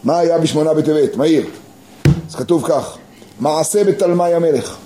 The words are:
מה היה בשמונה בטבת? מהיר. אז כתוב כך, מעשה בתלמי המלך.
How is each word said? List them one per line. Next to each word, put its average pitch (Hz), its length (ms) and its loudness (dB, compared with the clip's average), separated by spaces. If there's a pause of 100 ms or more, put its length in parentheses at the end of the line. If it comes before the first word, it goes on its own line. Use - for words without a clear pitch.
מה 151 140 2
היה 170 200 2
בשמונה 156 360 0
בטבת? 151 420 0
מהיר. 139 300 2 (800)
אז - 60 -16
כתוב 160 340 -2
כך, 143 280 -2 (440)
מעשה 156 440 0
בתלמי 175 500 2
המלך. 156 520 0